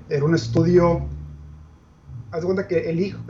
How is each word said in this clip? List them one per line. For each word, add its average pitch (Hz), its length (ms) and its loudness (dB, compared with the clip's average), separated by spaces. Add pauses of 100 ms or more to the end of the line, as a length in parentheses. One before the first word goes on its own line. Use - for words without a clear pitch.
era 143 160 0
un 160 100 4
estudio, 170 720 4 (1300)
haz 170 80 -4
de 175 60 -4
cuenta 190 200 0
que 170 240 0
el 165 80 -2
hijo, 185 320 -2